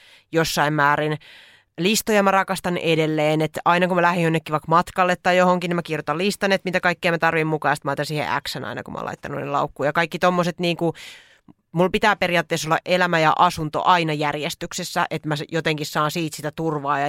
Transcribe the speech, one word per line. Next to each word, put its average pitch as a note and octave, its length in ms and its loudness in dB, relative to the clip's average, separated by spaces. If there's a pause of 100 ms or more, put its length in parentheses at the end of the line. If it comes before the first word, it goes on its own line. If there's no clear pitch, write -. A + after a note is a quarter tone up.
(320)
jossain D#3 420 2
määrin. D3 440 2 (600)
Listoja G#3 440 2
mä G3 80 4
rakastan F#3 460 0
edelleen, D#3 640 2
että D#3 240 -2
aina F3 220 4
kun F3+ 100 0
mä E3+ 40 2
lähdin F3 220 2
jonnekin D#3+ 280 0
vaikka D3+ 180 -2
matkalle F3+ 540 2
tai F3+ 140 4
johonkin, F3+ 320 4
niin F3 60 -2
mä F3 60 -2
kirjoitan D3+ 360 -4
listan, G3 340 0
että F#3+ 160 0
mitä F3+ 120 0
kaikkea F3 320 0
mä E3+ 60 0
tarvin D#3+ 300 2
mukaan, D3 280 0
sit - 100 -14
mä C#3+ 40 -4
laitan C#3 160 -4
siihen D3+ 220 -4 (200)
X:n B2+ 180 -8
aina, A#2+ 180 -10
kun - 100 -14
mä - 60 -10
oon - 60 -8
laittanut - 340 -10
ne C3+ 60 -8
laukkuun. C#3+ 420 -4
Ja D3 60 -2
kaikki E3 260 -2
tommoset F3+ 400 0
niinku, E3+ 340 -2 (760)
mulla F3 180 2
pitää G#3+ 260 2
periaatteessa E3+ 520 -2
olla E3 180 2
elämä F3 340 2
ja D#3 200 4
asunto D#3+ 460 2
aina E3 280 4
järjestyksessä, D3+ 960 -4
että D#3 180 -6
mä D3+ 80 -2 (160)
jotenkin D#3 340 -2
saan D3+ 260 -2
siitä E3 240 -6
sitä D3 160 -8
turvaa D3 480 -2
ja C#3+ 100 0